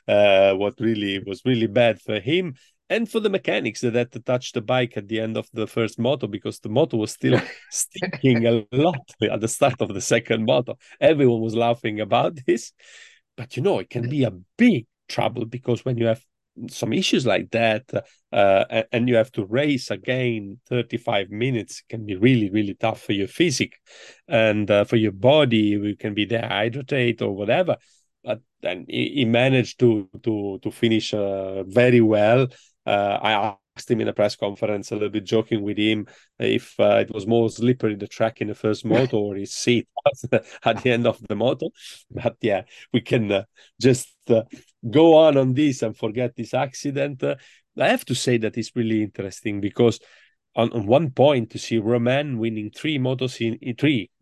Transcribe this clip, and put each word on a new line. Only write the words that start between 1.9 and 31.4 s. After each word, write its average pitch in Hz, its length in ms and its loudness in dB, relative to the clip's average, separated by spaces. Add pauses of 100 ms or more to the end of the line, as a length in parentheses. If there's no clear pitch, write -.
for 107 180 -6
him. 156 360 -4 (360)
And 220 180 -2
for 226 120 -4
the 208 100 0
mechanics 180 520 -4
that 117 120 -2
had 120 180 -2
to 123 80 -14
touch 127 300 -4
the 120 100 -6
bike 123 360 -2
at 104 100 -8
the 110 140 -4
end 110 160 -6
of 113 160 -8
the 107 160 -6
first 113 300 -4
moto, 123 280 -2
because 104 320 -8
the - 100 -12
moto 123 280 0
was 110 160 -2
still 127 280 0 (160)
<laughs> - 140 -20
stinking 127 760 0
a 117 260 2
lot 143 360 -2 (220)
at - 100 -4
the 110 80 -2
start 135 320 0
of 104 140 -4
the 95 60 -8
second 113 440 0
moto. 127 320 0 (240)
Everyone 139 400 4
was 113 140 -4
laughing 117 460 -2
about 120 460 0
this. - 260 -2 (640)
But, 120 200 -14
you 127 60 -4
know, 170 160 0
it 92 120 -10
can 120 180 -6
be 139 160 -2
a 104 80 -2 (260)
big 214 280 4 (220)
trouble, 113 360 -4
because 120 400 -4
when 123 140 -4
you 117 80 0
have 113 140 0 (480)
some 113 240 -6
issues 160 320 0
like 95 280 0
that, 113 320 0 (100)
uh, 98 760 2
a-, 113 240 -4
and 123 160 0
you 123 60 2
have 110 180 2
to 110 120 -4
race 131 480 -2
again 113 680 -4 (100)
thirty-five 117 600 -4
minutes, 110 540 -4
it - 80 -20
can 113 120 -10
be 104 120 -8
really, 110 340 2
really 101 240 -2
tough 110 260 -4
for - 120 -4
your 98 160 -2
physique - 500 -2 (480)
and, 110 420 2
uh, 104 140 4
for 120 140 0
your 110 160 2
body. 120 460 4
You 104 380 0
can 107 160 -8
be 101 140 -2
dehydrated 117 960 -2
or 101 140 -4
whatever. 131 400 0 (480)
But 113 160 -6 (220)
then 90 260 -8
he, 120 260 -4
he 139 120 0
managed 123 520 2
to, 110 300 2 (160)
to, 101 360 -4
to 107 120 -8
finish, 110 420 0
uh, 98 480 -4